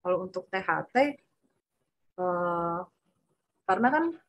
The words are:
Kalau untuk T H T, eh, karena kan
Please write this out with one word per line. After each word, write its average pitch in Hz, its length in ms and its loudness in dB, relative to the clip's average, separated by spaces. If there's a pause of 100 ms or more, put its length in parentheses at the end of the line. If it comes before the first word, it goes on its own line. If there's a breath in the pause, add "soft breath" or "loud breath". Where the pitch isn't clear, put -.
Kalau 180 240 0
untuk 185 240 -10
T 190 80 -6
H 190 120 -4 (200)
T, - 80 -2 (1200)
eh, 175 640 -2 (880)
karena 226 240 4
kan 320 120 2 (240)